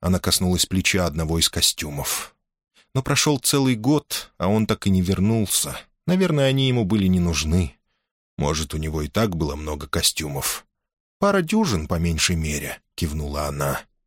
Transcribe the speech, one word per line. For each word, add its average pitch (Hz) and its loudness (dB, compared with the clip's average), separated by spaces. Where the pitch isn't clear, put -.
Она 90 2
коснулась 90 0
плеча 92 0
одного 80 -2
из 80 2
костюмов. - -4
"Но 127 -2
прошёл 147 2
целый 131 2
год, 131 -2
а 87 0
он 107 2
так - -2
и 101 4
не 92 6
вернулся. 98 0
Наверное, 165 2
они 135 2
ему 123 2
были 98 2
не 92 4
нужны". 82 0
"Может, 76 -2
у - -4
него 78 -4
и 76 -4
так 104 0
было 76 -2
много 76 -8
костюмов?" - -4
"Пара 202 2
дюжин, 156 0
по 85 -2
меньшей 85 0
мере", 73 -4
кивнула 73 -4
она. 71 -4